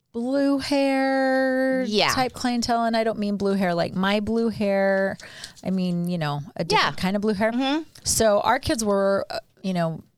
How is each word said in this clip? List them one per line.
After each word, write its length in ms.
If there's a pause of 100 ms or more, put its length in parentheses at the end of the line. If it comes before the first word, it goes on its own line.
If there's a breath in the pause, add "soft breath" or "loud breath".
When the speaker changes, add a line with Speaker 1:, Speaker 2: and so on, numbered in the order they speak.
(140)
Speaker 1:
blue 460
hair 1200
Speaker 2:
Yeah. 300
Speaker 1:
type 200
clientele. 520
And 100
I 80
don't 160
mean 180
blue 160
hair 220
like 180
my 260
blue 300
hair. 680 (460 loud breath)
I 60
mean, 380
you 100
know, 240 (140)
a 80
different 320
Speaker 2:
Yeah. 60
Speaker 1:
kind 140
of 60
blue 120
hair. 180
Speaker 2:
Mm-hmm. 320 (200)
Speaker 1:
So 380
our 180
kids 240
were, 460
uh, 100 (220)
you 120
know, 280 (160)